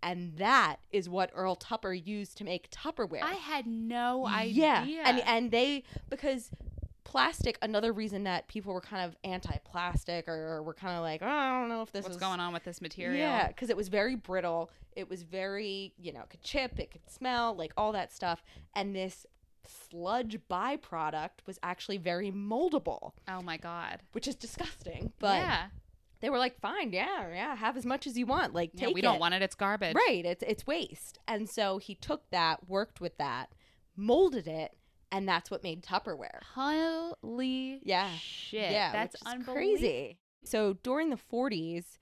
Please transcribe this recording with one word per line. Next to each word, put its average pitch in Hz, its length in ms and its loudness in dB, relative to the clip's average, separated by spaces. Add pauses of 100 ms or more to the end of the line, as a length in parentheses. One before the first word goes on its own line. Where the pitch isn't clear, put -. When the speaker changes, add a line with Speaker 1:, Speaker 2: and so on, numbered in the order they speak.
Speaker 1:
and 175 340 -4
that 208 400 6 (140)
is 185 180 2
what 185 240 2
Earl 185 220 0
Tupper 185 380 -4
used 196 440 -6
to 208 60 -8
make 180 260 -4
Tupperware. 254 540 -4
Speaker 2:
I 320 120 0
had 294 320 -4
no 240 600 0
Speaker 1:
Yeah. 226 540 6
Speaker 2:
idea. 311 220 -4
Speaker 1:
And, 254 180 6
and 233 300 4
they, 262 320 4 (260)
because 269 420 -2 (520)
plastic, 262 580 2
another 220 320 2
reason 202 300 -2
that 185 240 0
people 202 260 -6
were 180 80 -4
kind 190 220 -4
of 170 200 -6
anti-plastic 175 1040 -2
or 160 360 -4
were 156 100 -6
kinda 180 280 -4
like, 160 200 -2
"Oh, 196 60 -2
I 277 320 2
don't 240 100 -2
know 226 120 -2
if 220 100 -8
this 196 120 -6
Speaker 2:
What's 180 120 -6
Speaker 1:
is" 175 40 -8
Speaker 2:
going 185 200 0
on 175 140 -2
with 170 100 -4
this 175 180 -10
material? 190 360 -4 (120)
Speaker 1:
Yeah, 220 220 4
'cause 247 180 -6
it 208 80 2
was 196 120 -2
very 214 260 2
brittle. 170 560 -2 (240)
It 190 140 -8
was 180 140 -8
very, 196 760 -4
you 175 140 -10
know, 120 100 -12
it - 80 -14
could - 120 -20
chip, - 380 -2
it - 120 -8
could - 180 -20
smell, 240 440 0
like, 165 240 -6
all 214 140 2
that 196 200 -4
stuff. 175 320 -2 (300)
And 196 220 -2
this 190 300 -6 (380)
sludge 208 760 -4 (100)
byproduct 175 960 -2
was 190 180 -12
actually 180 340 -4
very 180 340 0
moldable. 220 800 0 (140)
Speaker 2:
Oh, 185 140 -6
my 170 160 -4
God. 170 440 -6 (100)
Speaker 1:
Which - 160 -4
is 285 80 -2
disgusting, - 840 -8
but 202 220 4
Speaker 2:
Yeah. 202 280 0 (520)
Speaker 1:
they 226 100 0
were 262 80 2
like, 247 200 0
"Fine, 311 320 -2
yeah, 226 380 -2
yeah, 220 260 -4
have 226 220 -2
as 233 80 -6
much 262 220 -2
as 240 100 -4
you 247 80 0
want. 277 280 2
Like, 170 200 0
Speaker 2:
Yeah, - 140 -2
Speaker 1:
take 349 80 2
Speaker 2:
we 185 60 0
don't 180 160 6
Speaker 1:
it." - 20 -2
Speaker 2:
want 170 160 4
it. 190 80 2
It's 190 120 -2
garbage. 202 400 2
Speaker 1:
Right. 277 300 6
It's, 175 180 0
it's - 240 -2
waste. - 600 -4
And 220 220 -2
so 196 280 0
he 202 180 -8
took - 360 -4
that, 165 360 2
worked 190 320 -2
with 175 180 -4
that, 131 360 -2 (420)
molded 240 520 6
it, 160 280 -4 (360)
and 196 160 0
that's 175 240 4
what 190 120 -4
made 170 200 -6
Tupperware. 180 580 -2 (120)
Speaker 2:
Holy 269 1300 0
Speaker 1:
Yeah. 190 340 2
Speaker 2:
shit. 208 540 -4
Speaker 1:
Yeah, 190 200 4
Speaker 2:
That's 214 220 -2
Speaker 1:
which - 80 -16
is - 60 -10 (180)
Speaker 2:
unbelie- 254 80 -6
Speaker 1:
crazy. 233 640 2 (260)
So 214 300 2
during 285 360 0
the 247 80 0
forties, 175 840 -2